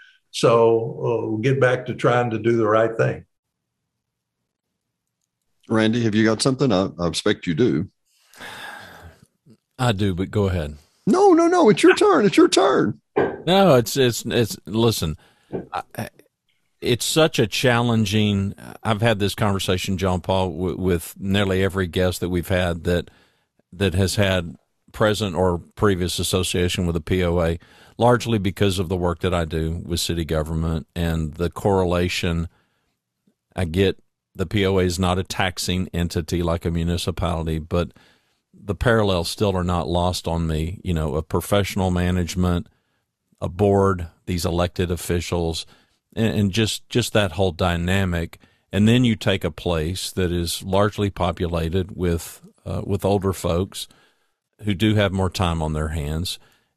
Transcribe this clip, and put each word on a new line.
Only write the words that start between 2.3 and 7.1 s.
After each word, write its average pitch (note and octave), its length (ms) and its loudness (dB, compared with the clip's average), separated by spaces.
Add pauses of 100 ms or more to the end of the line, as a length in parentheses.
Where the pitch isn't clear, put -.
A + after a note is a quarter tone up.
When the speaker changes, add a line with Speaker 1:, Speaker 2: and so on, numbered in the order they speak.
Speaker 1:
to A2 80 -2
do A#2 180 2
the A2+ 100 2
right A2+ 280 2
thing. A#2+ 300 -2 (2500)
Speaker 2:
Randy, A2 360 2
have G#2+ 120 0
you A2 100 4
got A2 160 2
something? C3+ 300 2
I, F#2+ 180 2 (100)
I F2 80 0
expect G#2 400 -2